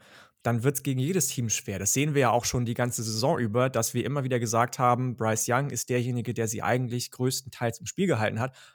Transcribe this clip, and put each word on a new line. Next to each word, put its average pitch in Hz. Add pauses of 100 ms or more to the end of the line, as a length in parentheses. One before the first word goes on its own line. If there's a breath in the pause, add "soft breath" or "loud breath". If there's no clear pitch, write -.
(440 loud breath)
dann 117
wird's 139
gegen 131
jedes 160
Team 120
schwer. 101
Das 98
sehen 147
wir 139
ja 120
auch 117
schon 123
die 117
ganze 123
Saison 113
über, 123
dass 117
wir 120
immer 139
wieder 127
gesagt 113
haben, 123
Bryce 110
Young 131
ist -
derjenige, 123
der 113
sie 107
eigentlich 123
größtenteils -
im -
Spiel -
gehalten 110
hat. 131 (200 loud breath)